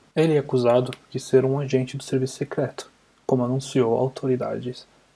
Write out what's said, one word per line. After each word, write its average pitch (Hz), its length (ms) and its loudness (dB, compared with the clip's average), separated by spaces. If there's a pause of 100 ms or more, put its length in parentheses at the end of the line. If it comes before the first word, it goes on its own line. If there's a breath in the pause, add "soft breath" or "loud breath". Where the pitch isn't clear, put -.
(140)
Ele 156 200 2
é 147 40 4
acusado 127 520 2 (180)
de 131 120 -8
ser 131 240 4
um 135 160 0
agente 131 360 -2
do 135 60 -10
serviço 131 340 -2
secreto, - 540 -6 (340)
como 127 200 2
anunciou 123 520 0
autoridades 123 880 -4 (300 soft breath)